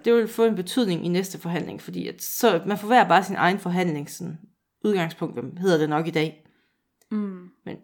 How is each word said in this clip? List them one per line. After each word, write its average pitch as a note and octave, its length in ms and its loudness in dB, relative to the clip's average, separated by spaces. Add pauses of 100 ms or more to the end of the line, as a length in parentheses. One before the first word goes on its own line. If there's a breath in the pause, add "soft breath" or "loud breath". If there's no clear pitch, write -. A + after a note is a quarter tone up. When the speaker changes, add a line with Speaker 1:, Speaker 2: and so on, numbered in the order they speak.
Speaker 1:
det A#3 100 4
vil A3+ 140 4
få A3+ 160 0
en A3+ 120 4
betydning F#3 480 -2
i E3+ 40 -2
næste F#3 320 -2
forhandling, E3+ 420 -6
fordi - 260 -10
at - 140 -14
så, - 440 2
man G3+ 120 -2
forværrer G#3+ 300 4
bare F3+ 160 6
sin F#3+ 120 -6
egen F3+ 220 2
forhandling, F3 520 -2
sådan, E3+ 280 -12 (460)
udgangspunkt, F3+ 500 -2
hvem C#3 220 -10
hedder F3 220 4
det D3+ 100 2
nok D#3 180 0
i E3 40 -4
dag. D#3 340 -2 (680)
Speaker 2:
Mm. G3 380 -6 (160)
Speaker 1:
Men - 200 -12